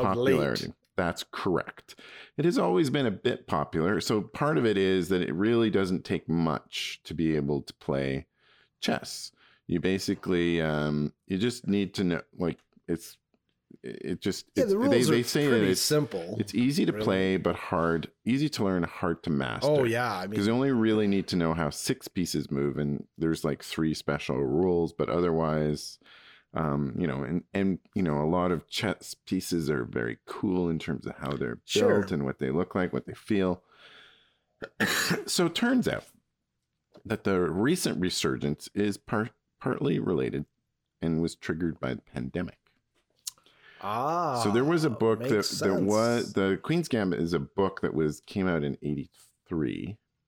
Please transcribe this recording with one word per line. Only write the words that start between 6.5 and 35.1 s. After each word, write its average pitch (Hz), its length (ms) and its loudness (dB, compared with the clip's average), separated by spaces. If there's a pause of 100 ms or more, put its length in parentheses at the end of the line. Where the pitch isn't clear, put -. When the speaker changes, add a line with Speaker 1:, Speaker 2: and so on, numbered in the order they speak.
Speaker 2:
to - 100 -10
be 80 220 0
able 71 260 -2
to - 120 -18
play 69 520 -4 (540)
chess. - 500 -6 (380)
You 87 100 0
basically, 90 840 0
um, 76 520 0 (160)
you 95 100 -2
just 120 300 -2
need 98 260 0
to 101 100 0
know, 87 180 0 (140)
like, 87 220 -2 (300)
it's, - 280 -6 (680)
it 71 360 -8
just, - 260 -4 (100)
Speaker 1:
Yeah, 269 80 4
Speaker 2:
it's, 202 80 2
Speaker 1:
the 196 60 2
rules 262 120 2
Speaker 2:
they, 254 120 6
Speaker 1:
are 117 160 4
Speaker 2:
they 120 40 2
say 147 220 0
that 143 140 2
Speaker 1:
pretty 101 120 4
Speaker 2:
it's, 92 100 2
Speaker 1:
simple, 107 560 0
Speaker 2:
it's - 180 -4
easy 139 300 2
to - 80 2
Speaker 1:
really. 107 120 -4
Speaker 2:
play, 95 320 4
but 87 180 0
hard, 82 560 0 (140)
easy 135 240 2
to 120 160 -2
learn, 92 180 2
hard 82 400 -4
to - 80 -4
master. 67 400 0
Speaker 1:
Oh, 143 140 4
yeah, 117 280 0
I 92 140 -4
mean 101 100 -6
Speaker 2:
'Cause 101 120 2
you 113 40 2
only 135 200 2
really 110 340 4
need 98 220 2
to - 80 -2
know 82 180 2
how 80 160 0
six - 380 -6
pieces 80 420 -2
move, 69 260 0
and 71 300 -2 (100)
there's, 80 280 0
like, 73 180 -2
three 80 320 0
special 71 480 -2
rules, 85 500 2
but - 160 -2
otherwise, 78 920 0 (540)
um, 71 440 -2
you 87 80 0
know, 69 180 -4
and, 85 280 -4
and, 98 260 0 (160)
you 101 80 0
know, 73 200 2
a - 20 2
lot 90 260 2
of 80 180 -2
chess - 440 -4 (140)
pieces 85 420 -2
are 69 160 0
very 58 400 -4
cool 90 460 0
in 80 80 -2
terms 73 280 -6
of - 120 -8
how 69 140 -6
they're 62 340 -4
Speaker 1:
Sure. - 340 4
Speaker 2:
built - 100 -4
and 76 140 -2
what 67 140 -4
they 65 120 -2
look 85 240 -2
like, 92 160 0
what - 140 -4
they - 80 -12
feel. 92 500 0 (1200)
<coughs> - 460 0